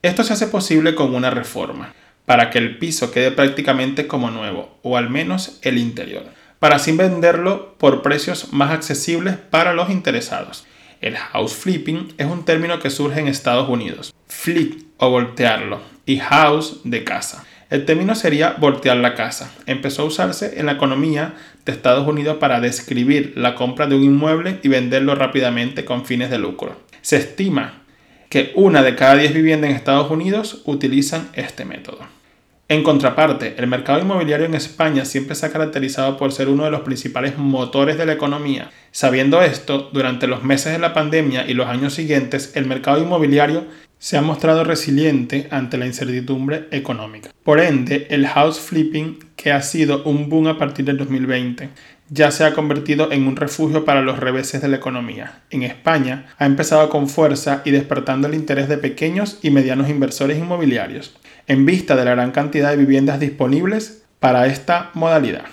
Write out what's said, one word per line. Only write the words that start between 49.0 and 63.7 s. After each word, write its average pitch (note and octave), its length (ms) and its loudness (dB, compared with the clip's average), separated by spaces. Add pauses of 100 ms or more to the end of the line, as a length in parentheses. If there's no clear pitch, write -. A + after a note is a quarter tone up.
que - 160 -2
ha C#3+ 100 2
sido C#3+ 440 0
un D3 220 0
boom D#3+ 200 2
a D#3 100 0
partir C#3+ 280 -4
del C#3 120 -2
dos C3+ 120 -6
mil C3 180 -2
veinte, B2+ 420 -4 (400)
ya D3 220 4
se D#3+ 120 2
ha D#3 100 4
convertido D3+ 580 0
en C3+ 160 2
un C3 80 0
refugio D#3 500 -2
para C#3 160 4
los C3 160 0
reveses C3 440 -2
de C#3+ 80 0
la C3+ 80 2
economía. A#2+ 640 -8 (100)
En C#3 100 -4
España, C3+ 800 -2
ha C#3+ 80 4
empezado D3+ 420 4
con C#3+ 200 0
fuerza C#3 540 0
y D3+ 60 -2
despertando C#3 580 0
el D3+ 60 -2
interés C#3+ 360 -2
de C#3+ 100 0
pequeños E3 640 -4
y D3+ 80 2
medianos C3+ 360 2
inversores C#3+ 520 0
inmobiliarios, D#3+ 760 -2 (320)
en C#3 220 4
vista F3+ 280 2
de B2+ 80 2
la B2 80 2
gran B2 200 0
cantidad C#3+ 400 0
de D3 60 2
viviendas C#3 420 4
disponibles D3 840 -2 (160)